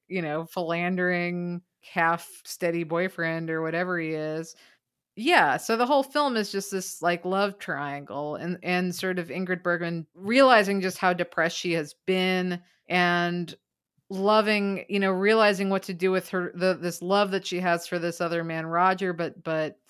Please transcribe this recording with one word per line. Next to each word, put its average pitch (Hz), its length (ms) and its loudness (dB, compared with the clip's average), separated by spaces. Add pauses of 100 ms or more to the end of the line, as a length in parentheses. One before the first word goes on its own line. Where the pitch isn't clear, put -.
you 180 140 -4
know, 156 240 -4
philandering 175 1160 -2 (180)
half 170 480 0 (160)
steady 170 400 -4
boyfriend 165 680 -4
or 160 120 -2
whatever 175 360 -2
he 160 120 -4
is. 156 440 -6 (600)
Yeah, 208 440 4
so - 180 -2
the 240 80 2
whole 269 180 4
film 269 360 0
is 202 120 -4
just 196 200 -6
this, - 320 -6
like, 175 240 0
love 196 320 -2
triangle 143 800 -8
and, 175 260 -6
and 180 320 -2
sort 185 240 -4
of 170 100 -6
Ingrid 180 340 -4
Bergman 170 520 -2
realizing 226 680 4
just 185 160 -2
how 185 160 2
depressed 170 460 -2
she 175 140 -2
has 156 220 -4 (120)
been 185 560 0 (260)
and 175 640 0 (540)
loving, 202 800 2
you 202 100 0
know, 196 120 2
realizing 202 580 4
what 190 140 2
to 202 100 -8
do 180 180 0
with 185 200 0
her, 180 240 -2
the, 175 260 0
this 170 220 -6
love 196 300 2
that 185 140 -2
she 180 140 -4
has 175 260 0
for 175 120 -4
this 170 240 -4
other 170 200 -2
man, 165 220 -4
Roger, 185 480 2
but, 165 320 -6
but, 156 340 -4 (120)